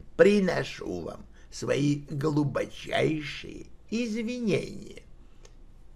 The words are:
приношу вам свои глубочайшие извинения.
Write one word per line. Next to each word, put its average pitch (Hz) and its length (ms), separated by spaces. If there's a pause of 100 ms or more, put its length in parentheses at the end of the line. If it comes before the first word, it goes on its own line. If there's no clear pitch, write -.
(160)
приношу 165 840
вам - 240 (260)
свои 139 480
глубочайшие 143 1700 (220)
извинения. 226 1120 (920)